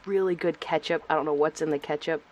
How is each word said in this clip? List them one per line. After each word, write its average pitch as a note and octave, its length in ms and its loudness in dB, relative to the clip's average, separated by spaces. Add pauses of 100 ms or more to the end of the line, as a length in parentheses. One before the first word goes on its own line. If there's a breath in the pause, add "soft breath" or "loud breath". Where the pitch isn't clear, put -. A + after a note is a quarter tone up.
really F#3+ 280 2
good E3+ 260 0
ketchup. E3 480 -2
I D#3+ 60 4
don't D3 120 2
know D3+ 80 0
what's D3+ 280 2
in D#3 80 0
the D3 80 0
ketchup, D3+ 540 -4